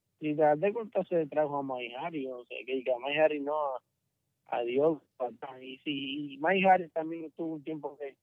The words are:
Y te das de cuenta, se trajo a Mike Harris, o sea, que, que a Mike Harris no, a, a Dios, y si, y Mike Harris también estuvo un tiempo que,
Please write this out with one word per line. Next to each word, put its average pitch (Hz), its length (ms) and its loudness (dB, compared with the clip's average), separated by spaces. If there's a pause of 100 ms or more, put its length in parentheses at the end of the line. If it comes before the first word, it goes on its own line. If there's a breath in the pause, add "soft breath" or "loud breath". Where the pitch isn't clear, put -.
(200)
Y 151 160 -2
te 156 60 2
das 151 180 8
de 202 140 2
cuenta, 208 320 -2
se 165 220 2
trajo 143 300 0
a 139 60 -2
Mike 123 320 -6
Harris, 147 320 -6
o 123 180 -10
sea, 127 200 -12
que, 131 180 -2
que 123 80 0
a 123 60 2
Mike 139 200 -2
Harris 151 240 4
no, 143 140 0
a, 143 260 -2 (760)
a 120 60 2
Dios, 143 340 2 (640)
y 131 240 -14
si, 139 480 -6
y 135 80 -14
Mike 185 260 4
Harris 180 240 6
también 160 320 -4
estuvo 160 320 -6
un 147 80 -10
tiempo 151 340 -8
que, 139 260 -10